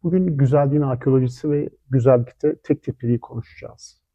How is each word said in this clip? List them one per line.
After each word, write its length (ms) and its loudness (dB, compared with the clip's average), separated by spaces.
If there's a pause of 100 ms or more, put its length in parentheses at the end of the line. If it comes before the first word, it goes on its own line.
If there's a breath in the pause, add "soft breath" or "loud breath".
Bugün 340 -2
güzelliğin 460 2
arkeolojisi 680 -2
ve 200 -4 (200)
güzellikte 720 2
tek 200 -2
tipliliği 380 -4
konuşacağız. 840 -16 (120)